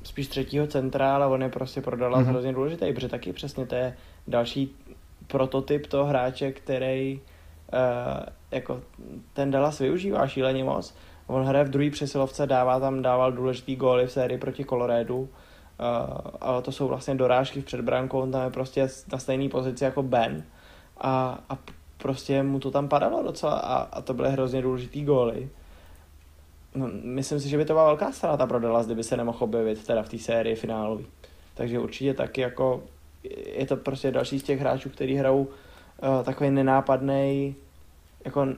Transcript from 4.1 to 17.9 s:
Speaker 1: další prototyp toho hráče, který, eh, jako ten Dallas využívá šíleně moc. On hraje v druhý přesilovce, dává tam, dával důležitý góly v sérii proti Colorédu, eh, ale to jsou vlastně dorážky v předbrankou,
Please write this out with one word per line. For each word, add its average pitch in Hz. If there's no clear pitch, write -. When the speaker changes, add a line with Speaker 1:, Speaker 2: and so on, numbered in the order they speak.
Speaker 1:
další 120
prototyp 135
toho 139
hráče, 135
který, 135
eh, 123
jako 127
ten 139
Dallas 143
využívá 160
šíleně 131
moc. -
On 131
hraje 139
v 135
druhý 143
přesilovce, 139
dává 127
tam, 135
dával 127
důležitý 127
góly 127
v 131
sérii 127
proti -
Colorédu, 123
eh, -
ale 127
to 135
jsou 135
vlastně 131
dorážky 131
v 131
předbrankou, 127